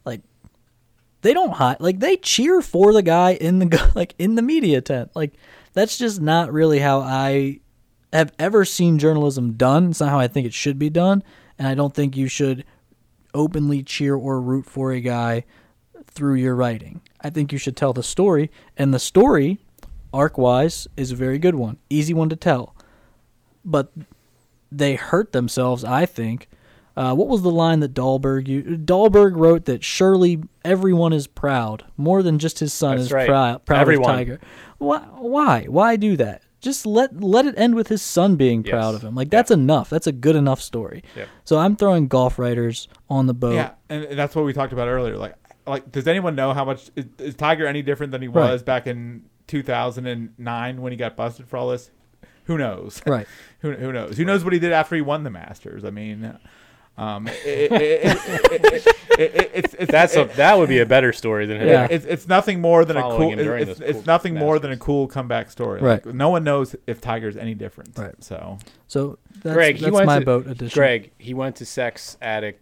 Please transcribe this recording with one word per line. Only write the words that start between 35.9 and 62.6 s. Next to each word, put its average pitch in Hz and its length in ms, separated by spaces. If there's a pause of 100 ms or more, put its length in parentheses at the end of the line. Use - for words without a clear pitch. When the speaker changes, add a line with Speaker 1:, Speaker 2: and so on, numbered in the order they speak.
Speaker 1:
do 202 220
that? 110 240 (180)
Just 262 260
let, 214 340
let 214 260
it 254 120
end 233 160
with 226 140
his 214 120
son 180 360
being 120 280
Speaker 2:
Yes. 101 80
Speaker 1:
proud 110 220
of 107 80
him. 113 140
Like, 135 100
Speaker 2:
Yep. 147 60
Speaker 1:
that's 233 180
enough. 147 400
That's 156 160
a 156 60
good 139 240
enough 139 260
story. 113 400 (140)
Speaker 2:
Yep. 101 120 (160)
Speaker 1:
So 156 140
I'm 196 160
throwing 185 320
golf 127 320
writers 120 480 (240)
on 135 160
the 127 80
boat. 123 200
Speaker 3:
Yeah, 139 160 (180)
and, 151 160
and 143 140
that's 143 180
what 156 80
we 139 80
talked 135 200
about 120 140
earlier. 123 300
Like, 101 180 (320)
like, 139 240
does 135 160
anyone 170 300
know 135 180
how 139 100
much - 300
is, 139 120 (120)
is 135 160
Tiger 156 320
any 143 160
different 139 300
than 131 100
he 123 60
Speaker 1:
Right. 131 240
Speaker 3:
was 123 100
back 127 240
in 120 380 (220)
two 143 160
thousand 123 440
and 117 320
nine 120 420
when 127 120
he 120 40
got 117 200
busted 120 320
for 135 80
all 123 140
this? 123 200 (540)
Who 165 120
knows? 101 480
Speaker 1:
Right. 123 220 (180)
Speaker 3:
<laughs> - 160
Who, 147 120
who 127 200
knows? 113 240
Who 160 100
knows 190 180
what 185 80
he 175 60
did 170 140
after 156 220
he 156 60
won 147 240
the 131 60
Masters? 98 560
I 101 40
mean, 107 460 (640)
um, 107 280
it, - 100 (100)
it, 143 260
it, 156 320
it, - 580
it, 440 240 (320)
it, - 360
it's, - 240
it's, 175 120
Speaker 2:
That's 156 260
a, 156 60
Speaker 3:
it, 117 120
Speaker 2:
that 185 240
would 151 100
be 131 120
a 117 60
better 127 280
story 107 320
than 107 160
him 110 60
Speaker 1:
Yeah. 123 220
Speaker 3:
it's, 160 140
it's 170 240
nothing 190 320